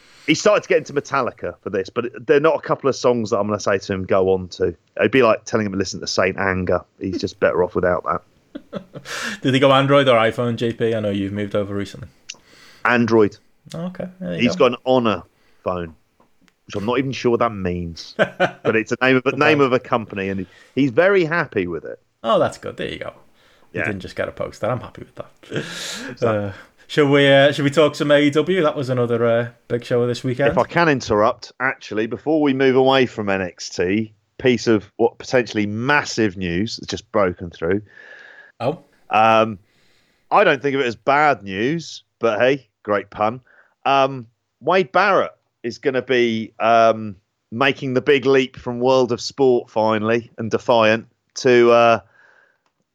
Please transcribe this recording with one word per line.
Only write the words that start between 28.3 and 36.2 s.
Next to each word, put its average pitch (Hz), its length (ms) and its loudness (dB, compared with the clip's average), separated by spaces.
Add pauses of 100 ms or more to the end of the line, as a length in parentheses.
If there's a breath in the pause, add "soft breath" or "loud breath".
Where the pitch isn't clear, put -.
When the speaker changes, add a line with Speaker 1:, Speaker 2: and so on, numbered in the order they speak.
Speaker 2:
W? 160 320 0
That - 140 0
was 139 120 -6
another, 120 380 0
uh, 117 220 0 (200)
big 120 160 -4
show 123 220 0
this 120 180 -6
weekend. 135 280 0
Speaker 1:
If - 60 0
I 120 60 2
can 170 240 2
interrupt, 117 720 0
actually, 117 460 -4
before 139 340 -2
we 143 140 2
move 131 220 4
away 135 300 4
from 107 220 -8
N 95 140 -2
X - 280 -10
T, 101 440 -2 (240)
piece 127 280 2
of 110 300 2
what - 220 0
potentially 110 480 -2
massive 113 680 -2